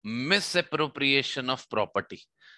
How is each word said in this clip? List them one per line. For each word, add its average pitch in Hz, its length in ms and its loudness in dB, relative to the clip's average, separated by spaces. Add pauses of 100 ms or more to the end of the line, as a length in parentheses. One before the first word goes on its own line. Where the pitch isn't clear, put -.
misappropriation 139 1400 0
of 127 160 -2
property। 101 580 -4 (400)